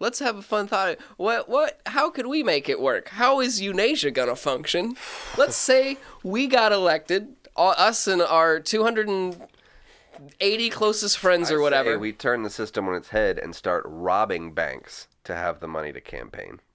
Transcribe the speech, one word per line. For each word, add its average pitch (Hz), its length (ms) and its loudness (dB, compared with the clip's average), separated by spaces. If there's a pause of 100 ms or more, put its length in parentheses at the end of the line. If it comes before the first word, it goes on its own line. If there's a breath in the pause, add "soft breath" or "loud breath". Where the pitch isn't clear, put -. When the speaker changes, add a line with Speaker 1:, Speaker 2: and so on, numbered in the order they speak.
Speaker 1:
Let's 247 180 -4
have 240 180 -2
a 196 60 -16
fun 208 260 -2
thought. 190 300 -2 (180 loud breath)
What, 226 320 -2
what, 277 380 0
how 277 240 0
could 262 160 -6
we 294 160 -2
make 151 260 0
it 131 120 0
work? 123 280 0
How 254 320 2
is 247 200 -2
Unasia 196 520 0
gonna 123 240 0
function? 175 600 -2 (420 loud breath)
Let's - 180 2
say 269 400 2 (260 loud breath)
we 220 240 -2
got 233 260 4
elected, 185 600 0 (220)
uh, 175 120 4 (100)
us 220 280 4
and 190 140 2
our 160 400 4
two 220 220 0
hundred 220 260 0
and 185 380 -4 (960 soft breath)
eighty 220 280 0
closest 214 500 0
friends 175 320 2
or 156 100 2
Speaker 2:
I - 20 2
Speaker 1:
whatever. 135 300 2
Speaker 2:
say 110 40 0
we 107 160 -6
turn 120 300 -2
the 107 80 -6
system 107 380 -6
on 90 60 -2
its 87 140 -8
head 104 300 0
and 82 160 -10
start 90 320 -2
robbing 87 680 -2
banks 73 560 -8 (160)
to 92 100 -8
have 85 260 -4
the 82 80 -10
money 78 240 -6
to 64 80 -14
campaign. 53 600 -14 (140)